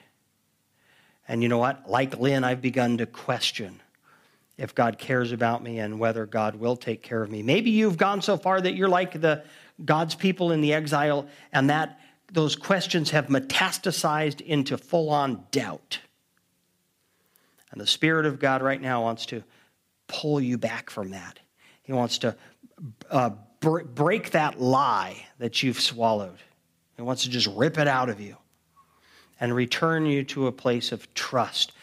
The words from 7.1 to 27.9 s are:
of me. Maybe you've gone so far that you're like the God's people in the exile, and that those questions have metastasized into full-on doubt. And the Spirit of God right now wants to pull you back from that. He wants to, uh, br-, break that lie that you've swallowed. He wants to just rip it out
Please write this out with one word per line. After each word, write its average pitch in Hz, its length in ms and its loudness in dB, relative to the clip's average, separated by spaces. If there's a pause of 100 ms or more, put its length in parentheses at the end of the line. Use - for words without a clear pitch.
of 104 80 -6
me. 107 120 -8
Maybe 202 280 2
you've 214 260 4
gone 196 240 2
so 196 160 2
far 190 240 0
that 180 140 0
you're 190 140 2
like 180 320 2
the 151 240 2 (380)
God's 156 320 0
people 185 380 2
in 156 80 2
the 147 140 4
exile, 147 520 0 (260)
and 139 180 4
that 156 280 -2 (340)
those 156 240 2
questions 185 540 0
have 147 180 2
metastasized 151 1120 0
into 147 360 0
full-on 147 720 0
doubt. 101 500 -6 (1700)
And - 100 -14
the 101 60 -4
Spirit 160 400 2
of 135 120 -2
God 135 240 2
right 135 180 0
now 127 220 0
wants 113 240 -2
to 117 160 -8 (680)
pull 147 320 0
you 123 180 0
back 113 320 -6
from 98 200 -8
that. 95 280 -16 (440)
He 139 100 -8
wants 123 260 0
to, 113 180 0 (760)
uh, 127 200 2 (300)
br-, 160 240 2
break 147 480 0
that 151 280 2
lie 123 680 2 (120)
that 117 240 -4
you've 127 180 0
swallowed. 110 580 0 (580)
He 120 60 -12
wants 127 200 -2
to 131 80 -2
just 120 180 0
rip 131 300 0
it 147 100 4
out 131 200 2